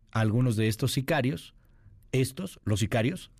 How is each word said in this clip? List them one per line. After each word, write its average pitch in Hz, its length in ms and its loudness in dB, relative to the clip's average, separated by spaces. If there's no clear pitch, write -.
algunos 113 460 2
de 110 120 2
estos 120 240 0
sicarios, 139 600 -2
estos, 135 520 -2
los 104 160 2
sicarios, 120 600 -2